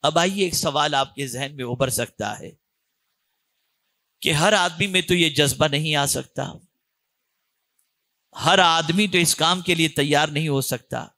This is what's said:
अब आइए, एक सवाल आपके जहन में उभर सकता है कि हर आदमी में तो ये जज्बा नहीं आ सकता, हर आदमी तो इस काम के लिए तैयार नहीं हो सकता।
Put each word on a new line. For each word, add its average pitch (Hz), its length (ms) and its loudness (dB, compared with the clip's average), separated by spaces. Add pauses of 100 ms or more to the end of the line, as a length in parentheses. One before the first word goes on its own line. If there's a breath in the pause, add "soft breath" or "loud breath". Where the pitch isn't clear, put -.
अब 156 140 2
आइए, 190 280 0
एक 165 80 -4
सवाल 151 400 0
आपके 135 320 -2
जहन 135 280 -8
में 135 100 -8
उभर 123 260 -2
सकता 107 420 -6
है - 240 -14 (1700)
कि - 80 0
हर 165 240 2
आदमी 180 320 0
में 185 160 0
तो 185 120 0
ये 170 160 2
जज्बा 147 380 2
नहीं 151 280 -2
आ 139 100 2
सकता, - 460 -6 (1800)
हर 185 240 4
आदमी 170 480 2
तो 190 100 0
इस 165 160 2
काम 175 280 0
के 175 120 0
लिए 160 140 2
तैयार 147 420 2
नहीं 151 180 -2
हो 139 140 0
सकता। 123 560 -8